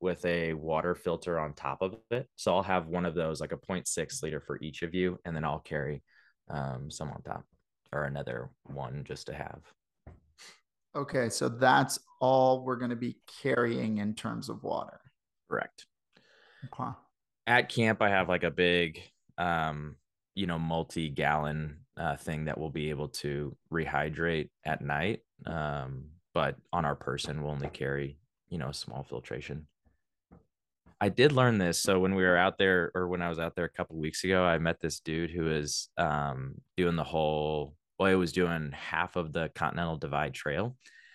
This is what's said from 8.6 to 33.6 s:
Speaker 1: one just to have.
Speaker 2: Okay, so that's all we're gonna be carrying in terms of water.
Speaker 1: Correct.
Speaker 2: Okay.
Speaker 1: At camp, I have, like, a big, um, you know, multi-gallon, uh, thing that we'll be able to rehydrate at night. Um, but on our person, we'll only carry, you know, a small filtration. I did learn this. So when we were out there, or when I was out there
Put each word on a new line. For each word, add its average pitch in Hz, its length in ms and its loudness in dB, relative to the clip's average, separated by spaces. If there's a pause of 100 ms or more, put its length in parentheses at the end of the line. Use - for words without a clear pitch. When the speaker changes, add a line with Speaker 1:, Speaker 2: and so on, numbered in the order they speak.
Speaker 1:
one 67 420 -10
just - 220 -12
to - 80 -10
have. - 260 -10 (1400)
Speaker 2:
Okay, 135 320 0
so 127 200 0
that's 131 500 4 (220)
all 131 440 6
we're 127 120 0
gonna 120 200 -2
be 120 220 -6 (240)
carrying 120 560 2
in 104 160 -2
terms 110 340 -6
of 110 140 -8
water. - 380 -4 (500)
Speaker 1:
Correct. - 360 -4 (840)
Speaker 2:
Okay. 123 180 -6 (560)
Speaker 1:
At 123 220 6
camp, 110 320 4
I 107 100 6
have, 92 180 4
like, 90 160 2
a 85 60 4
big, 87 520 2 (340)
um, 78 600 -2 (380)
you 98 120 -2
know, 85 120 -2
multi-gallon, 76 1300 -2 (120)
uh, 78 200 -2
thing 78 300 -4
that 76 120 -4
we'll - 120 -4
be 76 200 -4
able 73 180 -4
to 71 480 -6 (160)
rehydrate 78 800 0 (140)
at 78 180 -2
night. 73 380 -2 (260)
Um, 71 640 -6 (220)
but 71 240 0 (160)
on 85 120 2
our 71 120 0
person, 71 460 -6
we'll 73 100 -4
only 71 160 -6
carry, 69 500 -6 (300)
you 87 100 -8
know, 69 120 -6
a 71 40 -8
small 65 280 -10
filtration. 69 640 -10 (1300)
I 101 100 4
did 135 220 8
learn 123 260 6
this. 87 220 2
So 95 200 4
when 92 140 4
we 95 80 4
were 90 140 8
out 92 200 6
there, 92 380 4
or 90 140 0
when 87 120 -2
I 87 80 -2
was 82 100 -4
out 82 180 -4
there 87 100 0